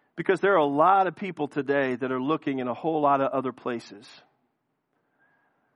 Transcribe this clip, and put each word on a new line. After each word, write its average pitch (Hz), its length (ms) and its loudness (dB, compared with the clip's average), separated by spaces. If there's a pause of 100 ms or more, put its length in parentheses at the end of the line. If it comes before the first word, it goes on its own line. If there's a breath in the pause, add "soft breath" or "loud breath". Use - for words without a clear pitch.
(160)
Because 170 240 0
there 196 120 4
are 190 40 6
a 151 100 4
lot 175 400 4
of 170 80 -4
people 175 320 -8
today 139 480 -2
that 127 160 -6
are 127 100 -2
looking 139 380 -2
in 127 100 -4
a 120 60 -4
whole 160 260 -4
lot 139 200 2
of 135 120 -2
other 131 200 -4
places 117 720 -12 (1500)